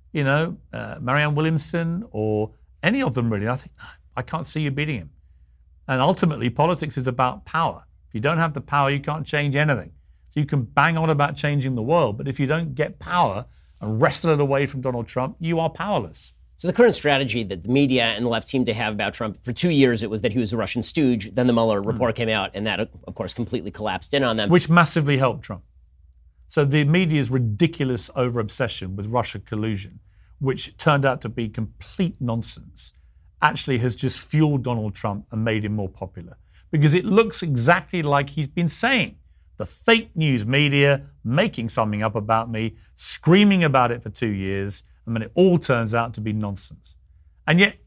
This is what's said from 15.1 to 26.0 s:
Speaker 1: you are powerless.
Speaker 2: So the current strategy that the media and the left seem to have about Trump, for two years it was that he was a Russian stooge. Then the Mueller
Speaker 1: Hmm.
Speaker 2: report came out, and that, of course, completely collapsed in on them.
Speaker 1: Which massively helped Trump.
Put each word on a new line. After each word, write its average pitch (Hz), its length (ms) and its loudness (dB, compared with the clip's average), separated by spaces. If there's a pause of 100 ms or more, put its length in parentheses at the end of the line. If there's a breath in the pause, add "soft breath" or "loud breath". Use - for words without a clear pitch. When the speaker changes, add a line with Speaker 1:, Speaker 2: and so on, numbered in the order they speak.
Speaker 1:
you 165 200 -2
are 160 100 0
powerless. 160 640 -6 (240)
Speaker 2:
So 170 100 -6
the 180 60 0
current 226 220 6
strategy 135 480 0
that 92 200 -8
the 104 60 -6
media 131 360 4
and 113 200 -2
the 117 40 0
left 113 180 -2
seem 127 180 0
to 110 80 0
have 110 200 -2
about 104 200 -2
Trump, 107 320 -8
for 123 80 -4
two 175 160 0
years 131 340 4
it 104 60 -6
was 107 140 -4
that 113 100 0
he 123 60 -2
was 107 120 -2
a 117 60 -4
Russian 110 240 -2
stooge. 123 540 0
Then 123 120 2
the 120 60 4
Mueller 113 280 4
Speaker 1:
Hmm. 101 60 -4
Speaker 2:
report 117 280 0
came 117 140 -2
out, 101 240 0
and 101 140 -6
that, 95 120 -2
of - 360 -8
course, 95 180 -6
completely 104 380 -6
collapsed 101 420 -6
in 139 100 2
on 113 120 0
them. 104 140 0
Speaker 1:
Which 170 200 4
massively 156 500 4
helped 120 240 0
Trump. - 200 -14 (840)